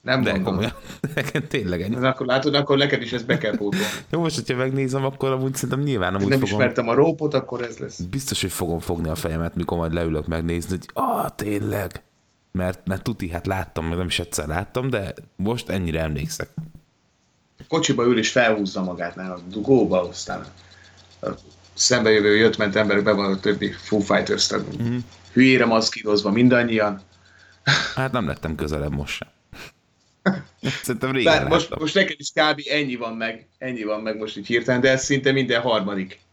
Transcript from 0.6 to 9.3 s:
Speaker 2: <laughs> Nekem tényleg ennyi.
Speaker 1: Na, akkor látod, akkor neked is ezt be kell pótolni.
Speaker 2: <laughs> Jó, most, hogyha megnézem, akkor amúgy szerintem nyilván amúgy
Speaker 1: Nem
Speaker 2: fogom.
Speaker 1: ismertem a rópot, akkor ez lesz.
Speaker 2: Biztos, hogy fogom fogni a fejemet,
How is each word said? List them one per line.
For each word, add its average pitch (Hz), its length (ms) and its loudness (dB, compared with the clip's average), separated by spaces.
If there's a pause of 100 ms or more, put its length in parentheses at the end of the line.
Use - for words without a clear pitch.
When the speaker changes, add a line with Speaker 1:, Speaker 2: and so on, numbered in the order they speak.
Speaker 2:
<laughs> 151 160 -6
Nekem 147 320 -2
tényleg 90 340 -2
ennyi. 104 140 -2
Speaker 1:
Na, 127 140 2
akkor 127 160 -2
látod, 135 300 2
akkor 139 220 4
neked 139 240 2
is 120 120 -6
ezt 117 120 -4
be 120 120 2
kell 107 200 -2
pótolni. 107 280 -2 (160)
Speaker 2:
<laughs> - 100 -10
Jó, 160 80 0
most, 160 160 0
hogyha 123 220 -2
megnézem, 131 480 0
akkor 135 260 0
amúgy 131 240 0
szerintem 131 240 -2
nyilván 104 360 0
amúgy 98 140 2
Speaker 1:
Nem 135 100 4
Speaker 2:
fogom. 104 200 0
Speaker 1:
ismertem 120 280 2
a 117 60 2
rópot, 151 400 2
akkor 123 280 -2
ez 117 160 -8
lesz. - 220 -12
Speaker 2:
Biztos, 101 420 -6
hogy 92 100 -2
fogom 85 280 -4
fogni 82 300 -2
a 80 60 -2
fejemet, 82 400 -4